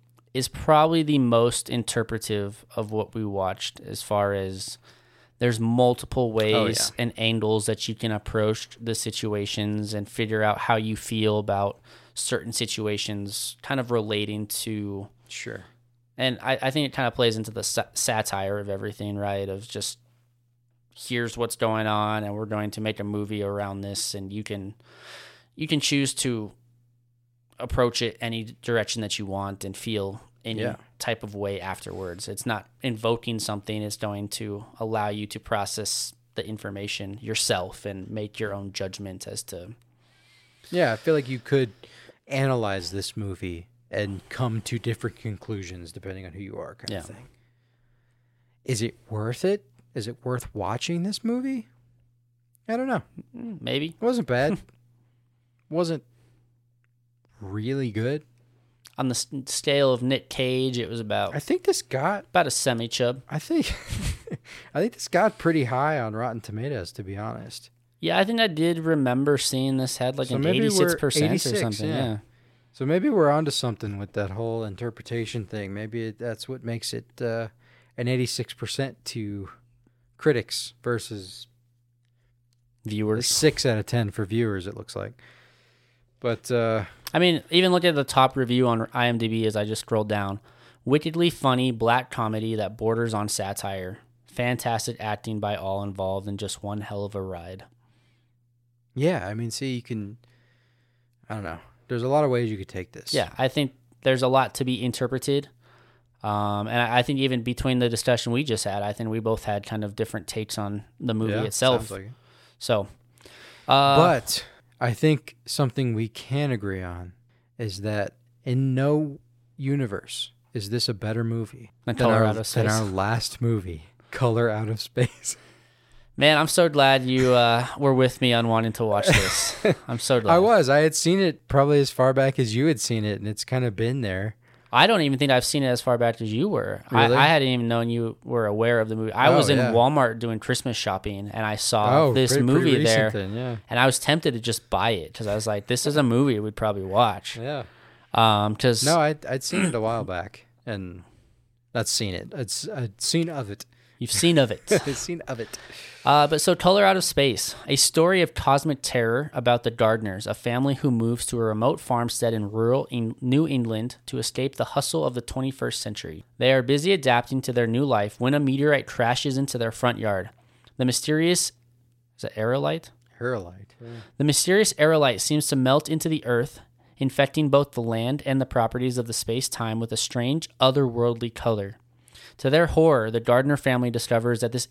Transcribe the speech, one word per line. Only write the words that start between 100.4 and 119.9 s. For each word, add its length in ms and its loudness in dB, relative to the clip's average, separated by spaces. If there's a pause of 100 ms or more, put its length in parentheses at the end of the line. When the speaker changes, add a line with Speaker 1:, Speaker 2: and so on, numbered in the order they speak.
Speaker 2:
I 60 -10
don't 80 -8
know. 140 -10 (300)
There's 160 -4
a 40 -2
lot 160 4
of 60 2
ways 220 0
you 60 -4
could 100 -12
take 240 -10
this. 220 -10
Speaker 1:
Yeah, 240 0
I 100 2
think 260 -2 (300)
there's 180 2
a 60 4
lot 280 2
to 100 -2
be 180 -2
interpreted. 640 -2 (720)
Um, 440 0
and 120 -2
I, 200 2
I 20 6
think 180 -2
even 240 0
between 360 0
the 100 4
discussion 420 0
we 120 0
just 220 -2
had, 180 -4
I 100 -2
think 160 -6
we 100 -2
both 260 -2
had 200 -4
kind 180 -6
of 120 -8
different 320 -6
takes 300 -8
on 260 -6 (160)
the 140 -2
movie 200 0
Speaker 2:
Yeah, 100 0
Speaker 1:
itself. 440 2
Speaker 2:
sounds 40 -14
like 120 -10
it. 80 -16 (480)
Speaker 1:
So, 280 0 (800)
uh, 300 6
Speaker 2:
But 480 4 (340)
I 140 0
think 420 2 (100)
something 500 0
we 120 -2
can 440 -4
agree 320 -4
on 280 -10 (460)
is 240 -6
that 320 -2 (320)
in 300 2
no 440 2 (380)
universe 720 -4 (220)